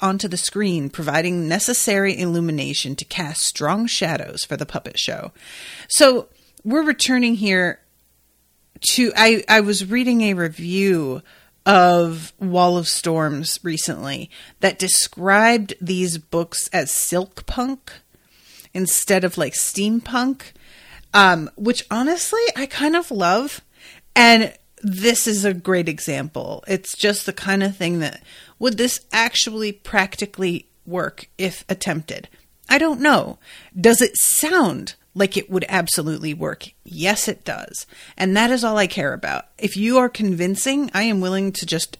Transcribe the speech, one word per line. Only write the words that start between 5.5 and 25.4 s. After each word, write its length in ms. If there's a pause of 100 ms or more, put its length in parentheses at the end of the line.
So 400 (380)
we're 180
returning 520
here 440 (1160)
to, 200
I, 320
I 140
was 240
reading 380
a 100
review 880 (440)
of 720
Wall 380
of 100
Storms 760
recently 680 (320)
that 180
described 1000
these 380
books 520
as 200
silk 560
punk 460 (840)
instead 500
of, 140
like, 160
steampunk, 1000 (600)
um, 440
which 340
honestly 500 (140)
I 100
kind 300
of 160
love. 500 (540)
And 380 (280)
this 460
is 180